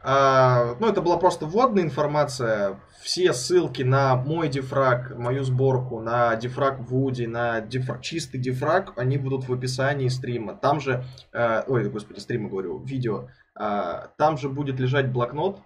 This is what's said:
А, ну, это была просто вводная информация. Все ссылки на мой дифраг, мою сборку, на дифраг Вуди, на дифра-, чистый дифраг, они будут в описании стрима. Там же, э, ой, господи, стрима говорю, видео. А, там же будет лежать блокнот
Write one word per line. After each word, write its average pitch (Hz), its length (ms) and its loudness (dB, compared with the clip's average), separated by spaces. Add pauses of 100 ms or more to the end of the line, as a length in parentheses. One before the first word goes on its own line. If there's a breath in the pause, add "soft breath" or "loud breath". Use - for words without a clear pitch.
А, 131 720 4
ну, 226 80 4
это 190 120 2
была 170 160 2
просто 175 300 2
вводная 202 360 4
информация. 135 960 0 (200)
Все 170 320 0
ссылки 156 500 0
на 131 340 4
мой 151 320 0
дифраг, 131 680 0
мою 127 280 -2
сборку, 127 560 2
на 117 360 2
дифраг 131 440 -2
Вуди, 123 440 -2
на 117 380 -2
дифра-, 127 400 -6
чистый 156 360 -8
дифраг, 131 600 0
они 127 180 0
будут 131 320 -4
в 127 40 -2
описании 131 560 -2
стрима. 117 480 -4
Там 143 240 0
же, 127 240 -2 (280 loud breath)
э, 117 340 0
ой, 107 220 0
господи, 104 320 -10
стрима 107 300 -6
говорю, 92 300 -6
видео. 120 480 -4 (260 loud breath)
А, 87 540 -4 (100)
там 151 180 2
же 135 140 -4
будет 135 280 -4
лежать 131 320 2
блокнот 143 560 -4